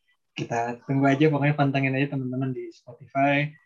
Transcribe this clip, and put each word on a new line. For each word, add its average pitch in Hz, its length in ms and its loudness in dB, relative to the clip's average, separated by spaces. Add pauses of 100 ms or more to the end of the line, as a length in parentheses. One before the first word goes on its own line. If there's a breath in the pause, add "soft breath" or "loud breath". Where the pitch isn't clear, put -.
(360)
kita 120 480 -4
tunggu 139 240 2
aja, 143 240 4
pokoknya 143 240 2
pantengin 135 400 0
aja 139 160 -2
teman-teman 131 400 -4
di 120 160 -8
Spotify, 139 800 -2 (180)